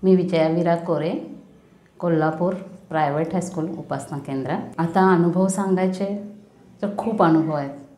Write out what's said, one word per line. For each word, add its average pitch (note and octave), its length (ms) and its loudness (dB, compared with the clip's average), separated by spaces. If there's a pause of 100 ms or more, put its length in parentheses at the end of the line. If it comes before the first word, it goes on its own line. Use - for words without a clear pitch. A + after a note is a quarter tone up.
मी F#3+ 120 6
विजया E3 320 2
विरा E3+ 280 2
कोरे, E3 360 -2 (880)
कोल्हापूर E3 540 0 (360)
प्रायव्हेट D#3 420 -2
हायस्कूल E3+ 380 -4
उपासना D3+ 480 -8
केंद्र. C3+ 380 -6 (220)
आता F#3 360 4
अनुभव F3 340 4
सांगायचे F#3+ 880 -2 (460)
तर G#3 60 -4 (100)
खूप G#3+ 260 0
अनुभव D#3+ 300 4
आहेत. C#3+ 160 -4 (280)